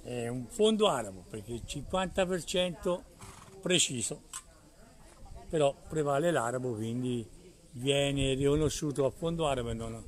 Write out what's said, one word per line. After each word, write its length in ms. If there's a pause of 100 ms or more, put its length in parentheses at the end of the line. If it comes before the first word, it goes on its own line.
è 280
un 180
fondo 400
arabo, 420
perché 240
il 120
cinquanta 600
per 180
cento 600 (580)
preciso, 640 (1200)
però 280 (120)
prevale 440
l'arabo, 420
quindi 540 (460)
viene 600
riconosciuto 720
a 60
fondo 360
arabo 220
e 40
non 200
a 140